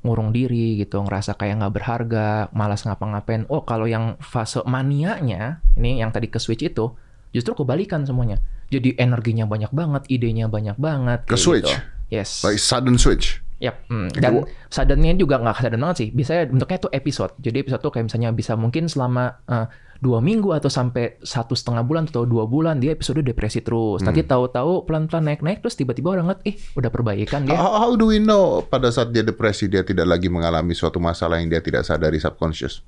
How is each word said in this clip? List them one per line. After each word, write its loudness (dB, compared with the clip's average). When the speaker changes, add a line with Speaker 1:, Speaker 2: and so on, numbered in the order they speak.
Speaker 1:
ngurung 0
diri 0
gitu, -2
ngerasa -4
kayak -4
nggak -2
berharga, -2
malas -2
ngapa-ngapain. -4
Oh, -2
kalau -2
yang -2
fase -4
manianya, -2
ini 2
yang 0
tadi -2
ke -6
switch -2
itu, -2
justru -4
kebalikan -2
semuanya. 0
Jadi 0
energinya 2
banyak -2
banget, -2
idenya 0
banyak -2
banget, -2
Speaker 2:
Ke -6
Speaker 1:
kayak 2
Speaker 2:
switch? 4
Speaker 1:
gitu. 0
Yes. -4
Speaker 2:
Like 2
sudden 2
switch? 4
Speaker 1:
Yep. -4
Hmm. -4
Speaker 2:
Itu -6
Speaker 1:
Dan 4
Speaker 2:
gua 2
Speaker 1:
suddennya 6
juga 4
nggak 0
sudden 0
banget 0
sih. -2
Biasanya 0
bentuknya 2
tuh -4
episode. -2
Jadi -2
episode -4
tuh -4
kayak -2
misalnya -2
bisa -2
mungkin 0
selama, -2
eh, -2
dua 2
minggu 2
atau 0
sampai -2
satu -4
setengah -2
bulan 0
atau -2
dua 2
bulan 0
dia 0
episode -2
depresi -2
terus. 0
Nanti 2
Speaker 2:
Hmm. 0
Speaker 1:
tahu-tahu 0
pelan-pelan -2
naik-naik -2
terus -6
tiba-tiba -2
orang 0
ngeliat, -2
"Ih, -4
udah 0
perbaikan -2
dia." 2
Speaker 2:
How, 2
how 4
do 4
we 4
know 6
pada 2
saat 0
dia 2
depresi 0
dia 2
tidak 2
lagi 2
mengalami 0
suatu -2
masalah 0
yang -2
dia 0
tidak -2
sadari 0
subconscious? -4